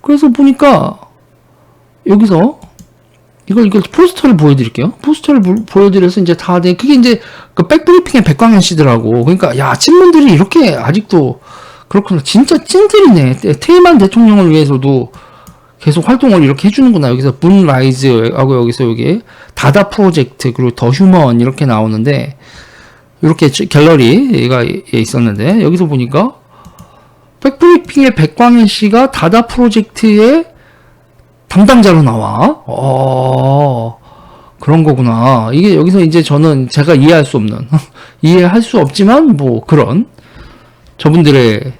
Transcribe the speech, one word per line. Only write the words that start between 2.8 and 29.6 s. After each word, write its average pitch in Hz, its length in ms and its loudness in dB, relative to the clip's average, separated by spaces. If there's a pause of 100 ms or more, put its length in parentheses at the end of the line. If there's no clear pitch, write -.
이걸, 220 200 0
이걸 196 160 0
포스터를 311 540 0
보여드릴게요. 139 560 -2 (100)
포스터를 294 400 -2
보-, 190 240 -2
보여드려서 196 540 0
이제 170 140 0
다들 180 420 -2
그게 277 180 0
이제 240 260 2 (320)
그 170 140 -2
백브리핑의 311 580 0
백광현 202 360 2
씨더라고. 120 640 0
그러니까 175 340 -2
야, - 160 -4
친문들이 320 580 4
이렇게 190 420 2
아직도 139 680 -4 (480)
그렇구나. 190 340 -2
진짜 285 360 0
찐들이네. 311 800 2
테-, 185 160 -4
테이만 349 460 2
대통령을 202 520 2
위해서도 139 640 -2 (680)
계속 156 300 -2
활동을 240 340 2
이렇게 139 260 0
해주는구나. 202 420 0
여기서 131 300 -2
문라이즈하고 131 1160 0
여기서 120 280 -2
여기 120 360 -4 (340)
다다 196 360 0
프로젝트 160 640 -4
그리고 123 180 -4
더 120 180 -4
휴먼 143 520 2
이렇게 135 260 -2
나오는데 117 720 -4 (840)
이렇게 156 300 0
쭉 196 180 -8
갤러리가 143 960 0 (280)
있었는데 117 680 -2
여기서 175 240 0
보니까 143 500 -4 (1040)
백브리핑의 285 720 0
백광현 240 520 2
씨가 226 440 0
다다 220 360 -2
프로젝트의 226 1000 0 (1080)